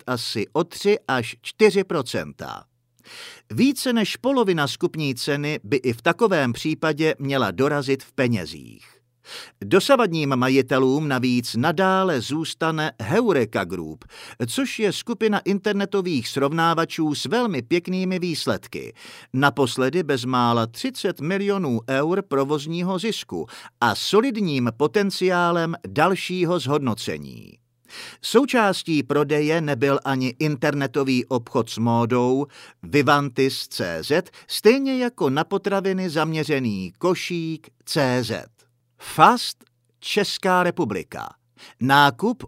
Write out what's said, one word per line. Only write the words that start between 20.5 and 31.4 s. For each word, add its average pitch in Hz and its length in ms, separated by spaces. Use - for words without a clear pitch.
třicet 202 540
milionů 190 580
eur 156 380
provozního 156 720
zisku 123 460
a 110 140
solidním 196 840
potenciálem 175 1000
dalšího 175 720
zhodnocení. 98 960
Součástí 202 840
prodeje 151 580
nebyl 139 440
ani 131 340
internetový 139 840
obchod 120 440